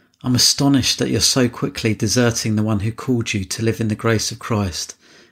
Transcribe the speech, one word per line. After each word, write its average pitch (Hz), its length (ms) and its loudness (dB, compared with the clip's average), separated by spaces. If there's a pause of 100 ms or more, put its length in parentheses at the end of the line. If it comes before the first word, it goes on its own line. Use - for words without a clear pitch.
(220)
I'm 127 120 0
astonished 139 640 2
that 131 120 -2
you're 120 100 2
so 127 280 2
quickly 117 460 -2
deserting 117 600 0
the 107 60 2
one 107 180 0
who 110 120 -2
called 120 420 -2
you 98 100 -2
to - 180 -6
live 113 200 0
in 110 60 0
the 107 60 0
grace 110 380 0
of 117 60 -14
Christ - 580 -4 (360)